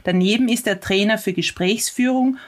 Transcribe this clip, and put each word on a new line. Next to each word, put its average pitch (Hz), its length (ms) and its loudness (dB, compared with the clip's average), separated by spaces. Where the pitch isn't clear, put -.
Daneben 196 420 2
ist 233 180 0
er 196 140 -2
Trainer 202 380 0
für 196 160 -4
Gesprächsführung 247 1040 0